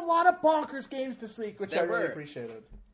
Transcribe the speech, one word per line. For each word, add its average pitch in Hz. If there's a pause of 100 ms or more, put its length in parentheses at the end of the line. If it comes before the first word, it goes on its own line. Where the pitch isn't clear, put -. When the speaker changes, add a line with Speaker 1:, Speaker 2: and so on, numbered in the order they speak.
Speaker 1:
lot 339
of 349
bonkers 277
games 262
this 214
week, 208
which 196
Speaker 2:
There 170
Speaker 1:
I -
really -
Speaker 2:
were. 160
Speaker 1:
appreciated. 120 (300)